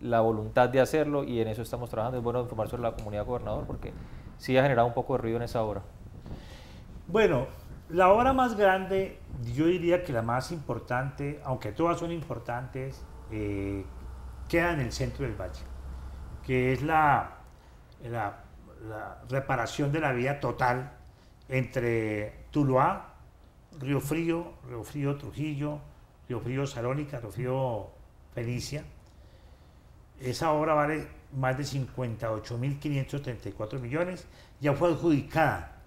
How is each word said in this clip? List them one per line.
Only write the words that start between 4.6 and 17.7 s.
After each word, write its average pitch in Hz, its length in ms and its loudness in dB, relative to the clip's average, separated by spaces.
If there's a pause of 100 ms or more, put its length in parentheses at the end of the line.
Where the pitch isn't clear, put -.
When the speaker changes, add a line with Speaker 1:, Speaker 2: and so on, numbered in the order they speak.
Speaker 1:
generado 123 260 6
un 117 60 0
poco 131 200 0
de 123 60 2
ruido 113 180 0
en 120 60 -2
esa 117 200 -2
obra. 101 180 -2 (1300)
Speaker 2:
Bueno, 165 400 4 (420)
la 180 220 8
obra 247 220 8
más 254 220 4
grande, 190 640 4 (340)
yo 147 120 4
diría 175 380 4
que 143 100 -4
la 113 80 2
más 120 300 0
importante, 139 920 -4
aunque 117 280 -4
todas 170 280 2
son 170 120 -4
importantes, 131 920 -6 (280)
eh, 98 540 -2 (640)
queda 170 260 4
en 147 80 0
el 117 100 -2
centro 131 340 -4
del 104 140 -4
valle, - 220 -8 (840)
que 127 280 4
es 120 80 0
la, 147 560 4 (680)